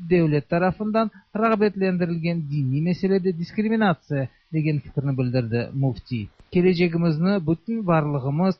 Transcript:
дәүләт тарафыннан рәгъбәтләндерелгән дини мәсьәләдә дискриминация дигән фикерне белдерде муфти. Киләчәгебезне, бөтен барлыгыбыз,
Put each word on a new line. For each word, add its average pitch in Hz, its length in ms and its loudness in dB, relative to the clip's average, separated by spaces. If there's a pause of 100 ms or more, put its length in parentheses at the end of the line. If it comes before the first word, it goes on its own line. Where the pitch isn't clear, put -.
дәүләт 160 480 2
тарафыннан 214 640 0 (180)
рәгъбәтләндерелгән 185 1200 0
дини 143 400 0
мәсьәләдә 185 480 0
дискриминация 185 920 0 (200)
дигән 156 300 0
фикерне 139 340 -4
белдерде 120 560 0
муфти. 127 560 -4 (240)
Киләчәгебезне, 175 880 2
бөтен 180 480 -4
барлыгыбыз, 147 720 0